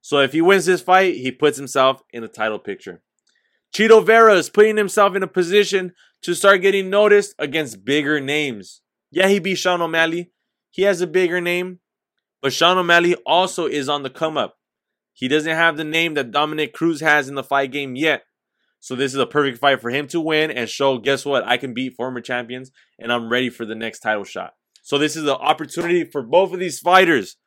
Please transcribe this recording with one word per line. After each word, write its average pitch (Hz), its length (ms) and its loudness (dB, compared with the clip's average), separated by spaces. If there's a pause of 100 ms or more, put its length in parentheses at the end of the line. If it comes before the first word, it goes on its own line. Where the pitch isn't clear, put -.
So 143 200 -2
if 135 120 2
he 156 80 -2
wins 180 260 4
this 180 140 2
fight, 185 360 2
he 127 160 -6
puts 139 260 0
himself 135 420 0 (100)
in 117 120 -12
the 110 60 -12
title 107 320 -6
picture. 92 420 -14 (720)
Chito 214 320 6
Vera 220 280 6
is 175 160 0
putting 214 260 4
himself 202 400 2
in 190 80 -2
a 180 40 -10
position 185 680 0 (280)
to 175 120 -4
start 196 280 4
getting 190 280 0
noticed 202 480 4
against 131 460 -6
bigger 143 360 0
names. 135 600 -6 (280)
Yeah, 180 160 0
he 196 140 2
beat 185 160 -4
Sean 180 240 -2
O'Malley. 165 500 -2 (400)
He - 120 -4
has 196 180 0
a 180 60 -2
bigger 175 340 0
name. 180 400 -4 (600)
But 139 120 -2
Sean 175 260 2
O'Malley 175 380 4 (100)
also 175 400 0
is 139 220 -4
on 143 160 -4
the 131 60 -6
come 160 280 -6
up. 104 200 -6 (540)
He - 140 -10
doesn't 156 300 0
have 165 200 2
the 160 80 -8
name 160 300 -2
that 131 160 -2
Dominick 151 420 -2
Cruz 160 280 -4
has 147 280 2
in 143 60 -12
the 135 80 -8
fight 139 300 -2
game 135 240 -8
yet. 147 280 0 (540)
So - 180 -12
this 131 160 -2
is 139 60 -6
a 135 80 2
perfect 139 320 -2
fight 135 240 2
for 117 80 -6
him 139 180 -4
to 170 120 -4
win 156 300 -2
and 120 200 -6
show, 139 260 0
"Guess 127 300 -2
what? 135 180 0
I 123 140 0
can 127 160 -8
beat 127 220 -8
former 123 260 -8
champions, 123 480 -10 (280)
and 117 140 -6
I'm 117 180 -4
ready 123 200 0
for 117 160 -10
the 110 80 -10
next 113 260 -10
title 107 240 -4
shot." 92 300 -12 (280)
So - 140 -4
this 151 200 0
is 160 80 -8
an 143 60 -2
opportunity 160 760 -2
for 147 180 -8
both 170 320 2
of 180 60 -8
these 175 200 -8
fighters 170 560 2 (100)